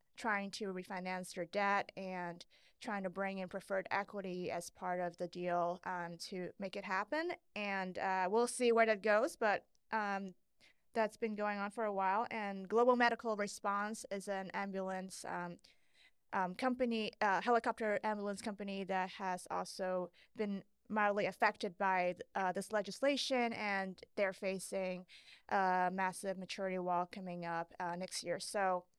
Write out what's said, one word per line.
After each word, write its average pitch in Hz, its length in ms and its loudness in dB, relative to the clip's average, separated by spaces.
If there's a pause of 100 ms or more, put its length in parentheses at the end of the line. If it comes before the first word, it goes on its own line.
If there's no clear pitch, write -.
(180)
trying 202 320 0
to 196 240 -4
refinance 185 640 -6
their 175 100 -2
debt 202 500 2
and 180 480 -6 (360)
trying 202 240 -4
to 185 80 -2
bring 196 260 -2
in 185 100 -4
preferred 190 440 -4
equity 185 580 -4
as - 220 -6
part 180 280 -4
of 175 180 -4
the 175 100 -4
deal, 175 560 0
um, 175 340 -6
to 180 400 -8
make 196 180 -8
it 196 80 -6
happen. 208 480 0 (240)
And, 196 440 -2
uh, 190 320 2
we'll 233 160 4
see 240 240 4
where 226 160 8
that 208 160 2
goes, 220 320 4
but, 208 280 2 (280)
um, 196 420 -2 (600)
that's 220 200 2
been 220 200 -4
going 208 240 0
on 202 100 -2
for 226 160 -2
a 208 80 0
while. 190 380 4
And 196 360 -4
Global 247 280 6
Medical 233 400 4
Response 208 760 -2
is 196 180 -6
an 190 280 -4
ambulance, 190 680 -4
um, 175 340 -6 (760)
um, 185 220 0
company, 247 560 0 (100)
uh, 196 200 4
helicopter 226 640 2
ambulance 202 380 -2
company 196 440 -4
that 185 260 0
has 185 400 -4
also 185 580 -2 (260)
been 202 280 -2 (280)
mildly 208 340 4
affected 202 520 0
by, 185 380 2 (200)
uh, 190 160 2
this 196 200 -4
legislation, 240 800 2
and 196 460 -2 (160)
they're 196 180 2
facing 185 720 -4 (440)
a 185 420 4
massive 185 460 -2
maturity 185 420 -2
wall 180 320 2
coming 175 340 -8
up, 170 340 -4
uh, 175 160 -2
next 185 280 -6
year. 175 160 0
So 185 440 0 (160)